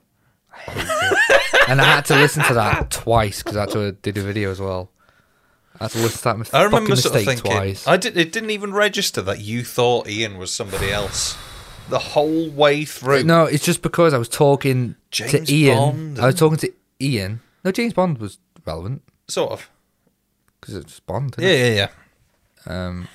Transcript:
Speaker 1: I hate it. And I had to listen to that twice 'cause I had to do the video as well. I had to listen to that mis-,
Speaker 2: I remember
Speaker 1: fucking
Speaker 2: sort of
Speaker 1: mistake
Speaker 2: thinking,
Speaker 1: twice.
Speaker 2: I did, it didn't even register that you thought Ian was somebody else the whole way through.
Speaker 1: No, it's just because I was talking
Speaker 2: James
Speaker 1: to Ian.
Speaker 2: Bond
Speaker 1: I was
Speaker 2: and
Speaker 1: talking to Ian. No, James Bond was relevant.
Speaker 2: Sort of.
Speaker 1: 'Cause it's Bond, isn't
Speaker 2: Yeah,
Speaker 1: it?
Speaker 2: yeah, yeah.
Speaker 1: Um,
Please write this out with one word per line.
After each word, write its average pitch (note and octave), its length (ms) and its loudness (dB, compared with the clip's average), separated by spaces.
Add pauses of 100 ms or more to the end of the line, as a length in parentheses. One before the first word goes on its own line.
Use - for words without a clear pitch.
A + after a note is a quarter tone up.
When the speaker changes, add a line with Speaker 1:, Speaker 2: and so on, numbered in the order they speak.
(520)
Speaker 1:
I - 60 -20
hate - 240 -10 (680)
it. - 160 4
And C3+ 120 4
I - 40 4
had D3 220 4
to D3+ 100 2
listen D3 280 2
to C3+ 100 2
that C3 360 0
twice A2 520 0
'cause - 140 -6
I G#2 40 -2
had G2+ 100 -4
to G2+ 220 -2
do G2+ 200 -6
the G2+ 100 -4
video G2+ 280 -4
as F#2 100 -6
well. F#2 300 -6 (920)
I G2+ 40 -8
had A2 80 -6
to A2+ 60 -4
listen A2+ 200 0
to - 60 -6
that A2+ 140 0
mis-, - 160 -6
Speaker 2:
I D#3+ 100 6
remember G#3+ 260 2
Speaker 1:
fucking C3 120 4
Speaker 2:
sort - 140 0
of A2 100 2
Speaker 1:
mistake A#2+ 180 -2
Speaker 2:
thinking, G2+ 80 0
Speaker 1:
twice. G2 340 -2
Speaker 2:
I D#3 100 4
did, B3 200 -2
it E3 160 2
didn't A3 180 -4
even G3+ 220 -6
register G3+ 500 0
that G2 180 -4
you A2+ 240 -6
thought A#2+ 440 0
Ian G#2+ 300 -4
was F#2 140 -10
somebody F#2+ 380 -4
else G2+ 460 -4 (520)
the B2+ 120 0
whole D#3 500 0
way D3 340 2
through. C3+ 400 0
Speaker 1:
No, E3+ 200 6
it's C#3+ 200 0
just E3+ 180 0
because E3 300 2
I C3+ 60 2
was A2+ 100 -4
talking C3+ 680 2 (140)
Speaker 2:
James - 220 -6 (160)
Speaker 1:
to C#3+ 60 2
Ian. C#3 240 6
Speaker 2:
Bond D3 400 -2
Speaker 1:
I A2 80 2
was C3+ 80 4
Speaker 2:
and - 40 -8
Speaker 1:
talking D#3 200 4
to - 140 -4 (280)
Ian. A2+ 400 -2 (240)
No, F#3 60 0
James A#3 220 -2
Bond F3+ 260 0
was G#2+ 200 -10 (280)
relevant. F2+ 360 -8 (260)
Speaker 2:
Sort - 240 -2
of. - 180 -14 (880)
Speaker 1:
'Cause - 140 -14
it's E2+ 260 -14
Bond, A#2 380 -6
isn't D#3+ 100 -2
Speaker 2:
Yeah, F3+ 80 4
Speaker 1:
it? B2 200 4
Speaker 2:
yeah, G2 100 2
yeah. - 20 -2 (800)
Speaker 1:
Um, F2+ 480 -8